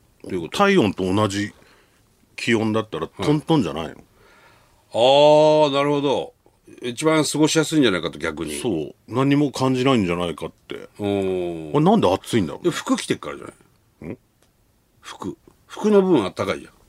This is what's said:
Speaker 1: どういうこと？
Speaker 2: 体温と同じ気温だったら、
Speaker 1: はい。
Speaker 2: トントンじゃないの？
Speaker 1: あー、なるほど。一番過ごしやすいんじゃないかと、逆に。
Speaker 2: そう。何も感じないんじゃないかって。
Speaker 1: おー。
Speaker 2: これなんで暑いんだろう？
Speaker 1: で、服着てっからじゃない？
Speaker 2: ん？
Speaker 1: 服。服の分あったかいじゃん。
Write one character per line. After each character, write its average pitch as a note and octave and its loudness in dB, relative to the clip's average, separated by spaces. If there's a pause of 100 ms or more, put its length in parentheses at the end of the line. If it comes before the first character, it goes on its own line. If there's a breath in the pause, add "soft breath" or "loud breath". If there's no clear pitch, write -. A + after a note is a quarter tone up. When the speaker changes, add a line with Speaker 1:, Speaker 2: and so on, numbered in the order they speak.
(240)
Speaker 1:
ど - -14
う F#2+ -6
い - -4
う F2 -6
こ D2+ -8
と？ - -6
Speaker 2:
体 G3+ 2
温 A2 2
と F#2 -2
同 G#2+ 2
じ G2+ -6 (840 soft breath)
気 - -2
温 A2 0
だ A2 -2
っ G#2 -8
た - -8
ら、 D#2+ -6
Speaker 1:
は - -12 (100)
い。 - -4
Speaker 2:
ト C#3+ 2
ン D3+ 0
ト D#3+ 0
ン C#3 2
じ E2 -4
ゃ - -6
な D#2+ -8
い - -10
の？ - -16 (1000 soft breath)
Speaker 1:
あ - -6
ー、 D3+ 6
な C#3 0
る C#3+ 0
ほ C#3+ 0
ど。 A#2+ -2 (460)
一 B2 -6
番 D#3 4
過 C#3+ -4
ご D#3 4
し D3 0
や D#3 2
す D#3+ -4
い D#3 4
ん - 6
じ A#2+ 4
ゃ G2+ 2
な F2+ 0
い D#2 -6
か D#2+ -4
と、 D2 -14
逆 D#2+ -6
に。 D2+ -8
Speaker 2:
そ B2 -4
う。 D#2 -4 (120)
何 C3+ 0
も C#3+ 0
感 C3 0
じ B2+ -2
な C#3 4
い A#2+ 4
ん G2 2
じ F2 0
ゃ E2+ -2
な F2 -4
い E2 -6
か D#2+ -10
っ D#2+ -10
て。 - -16 (100)
Speaker 1:
お G#2 -6
ー。 F2+ -4
Speaker 2:
こ C#3+ 0
れ D3+ 2
な G#3 4
ん F#3+ 2
で F#2 2
暑 - -2
い G2+ 2
ん E2 -4
だ - -10
ろ - -14
う？ - -6
Speaker 1:
で、 F3+ -2
服 - -4
着 - -8
て - -2
っ - -8
か D2+ -14
ら C#2+ -14
じ - -18
ゃ - -16
な - -20
い？ - -10
Speaker 2:
ん？ - -16 (840)
Speaker 1:
服。 - -14 (300)
服 - -2
の G3+ 6
分 E3+ 4
あ F2+ -4
っ - -14
た G#2+ -4
か F#2+ -2
い D2 -10
じ - -20
ゃ - -20
ん。 - -20 (160)